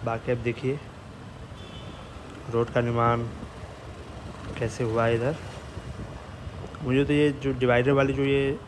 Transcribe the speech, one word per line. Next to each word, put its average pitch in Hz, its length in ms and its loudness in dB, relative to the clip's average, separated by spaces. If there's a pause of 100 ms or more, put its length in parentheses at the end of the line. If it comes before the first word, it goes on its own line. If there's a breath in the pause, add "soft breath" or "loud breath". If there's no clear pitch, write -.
बाकी 117 260 -2
अब 120 60 2
देखिए, 123 420 -2 (1700)
रोड 117 180 4
का 123 120 4
निर्माण 117 420 4 (1400)
कैसे 117 240 0
हुआ 113 220 2
है 117 100 6
इधर। 127 200 2 (1500)
मुझे 135 240 4
तो 147 80 2
ये 147 160 6
जो 135 240 0
डिवाइडर 123 380 6
वाली 139 220 6
जो 139 100 2
ये 139 440 2